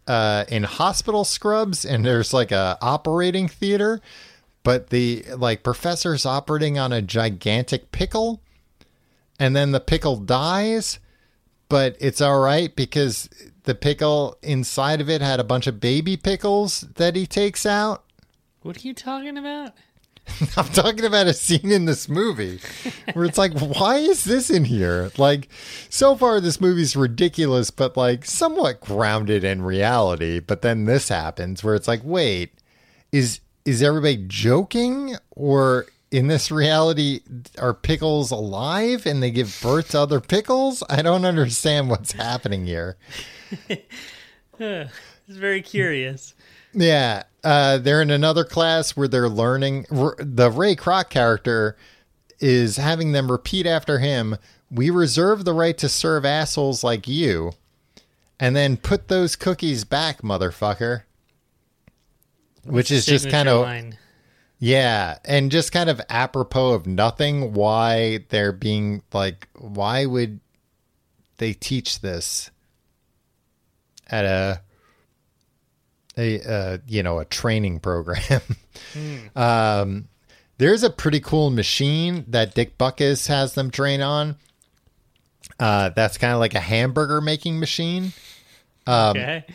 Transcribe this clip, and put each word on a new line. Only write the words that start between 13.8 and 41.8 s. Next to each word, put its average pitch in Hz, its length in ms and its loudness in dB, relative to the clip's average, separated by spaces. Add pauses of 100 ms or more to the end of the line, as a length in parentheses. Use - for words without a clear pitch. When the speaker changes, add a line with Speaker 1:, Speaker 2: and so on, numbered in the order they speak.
Speaker 1:
inside 139 600 -2
of 147 100 -4
it 156 100 0
had 135 200 0
a 117 40 0
bunch 123 220 0
of 110 140 -4
baby 156 360 0
pickles 202 680 0 (120)
that 170 220 0
he 185 100 -2
takes 202 400 -2
out. 208 380 0 (580)
Speaker 2:
What 170 140 -12
are - 100 -16
you 262 80 -12
talking 269 420 -10
about? 285 360 -12 (420)
Speaker 1:
<laughs> - 420 -6
I'm - 120 0
talking 220 360 0
about 202 220 4
a 160 80 4
scene 175 380 0
in 185 140 4
this - 220 -2
movie 139 520 -4 (540)
where 170 100 0
it's 165 120 0
like, 180 220 2
"Why 190 380 0
is 311 260 2
this 247 260 0
in 165 180 4
here?" 92 520 0
Like, 143 300 4 (420)
so 269 240 4
far 233 260 2
this 175 200 -2
movie's 175 340 2
ridiculous, 131 800 0
but, 127 240 -2
like, 123 280 2
somewhat 311 560 0
grounded 107 640 0
in 95 200 0
reality. 92 760 0
But 90 240 -4
then 113 220 0
this 127 240 2
happens 90 560 -6
where 107 100 2
it's 104 140 -2
like, 113 160 0
"Wait, 131 480 -2 (580)
is, 127 300 0 (240)
is 127 180 2
everybody 143 460 2
joking? 214 880 0 (160)
Or 135 540 2 (260)
in 131 160 2
this 156 240 0
reality, 151 640 2 (400)
are 123 160 0
pickles 151 560 0
alive 139 760 -2
and 143 140 0
they 123 120 0
give 117 280 -2
birth 147 300 0
to 147 100 2
other 143 200 2
pickles?" 254 680 0
I 143 140 0
don't 180 220 2
understand 147 640 2